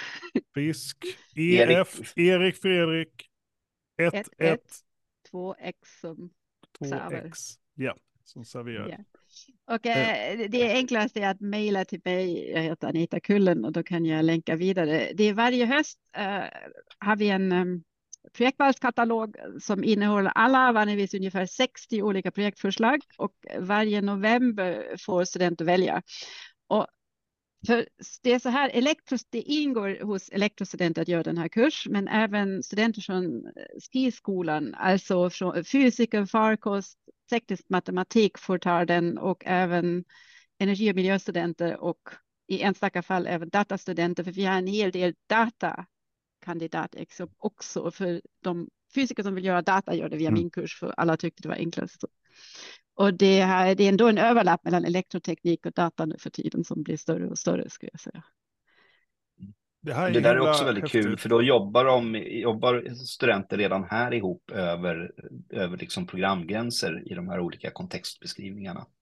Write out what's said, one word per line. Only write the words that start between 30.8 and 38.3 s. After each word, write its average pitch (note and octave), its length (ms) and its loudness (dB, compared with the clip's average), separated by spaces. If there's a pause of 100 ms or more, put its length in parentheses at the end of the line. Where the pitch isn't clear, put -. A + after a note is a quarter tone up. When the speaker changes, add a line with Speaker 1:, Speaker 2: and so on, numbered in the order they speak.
Speaker 1:
att E3 60 -2
göra E3+ 160 0
den E3 140 -4
här E3 100 -2
kurs, A#3+ 420 0
men G3 180 -2
även G3+ 560 0
studenter G#3+ 380 -2
från, F3+ 440 -4
eh, - 60 -16 (420)
skiskolan, F3+ 840 -2
alltså F#3 540 2
från F3 340 -4
fysiker, A3+ 640 2
farkost, G#3+ 720 0 (300)
teknisk A3+ 400 -4
matematik F#3 680 2